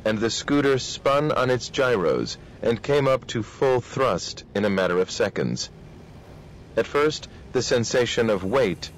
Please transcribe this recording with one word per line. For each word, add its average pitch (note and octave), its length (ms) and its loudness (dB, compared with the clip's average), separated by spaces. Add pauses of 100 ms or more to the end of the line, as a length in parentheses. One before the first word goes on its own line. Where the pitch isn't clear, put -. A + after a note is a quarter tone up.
and G#2+ 140 0
the A2+ 120 0
scooter C#3 480 2
spun C#3+ 540 0
on B2+ 180 2
its B2 180 0
gyros E2+ 720 0 (240)
and A2+ 180 0
came C#3 280 2
up C3 200 2
to A#2 140 -4
full B2+ 380 0
thrust - 640 -2 (100)
in G2+ 100 0
a G#2 60 2
matter F2+ 300 2
of F2+ 100 0
seconds. C#2 580 -2 (1080)
At A2+ 100 0
first, D3 420 0 (240)
the B2+ 100 0
sensation A#2+ 680 0
of F#2+ 140 0
weight G2+ 540 0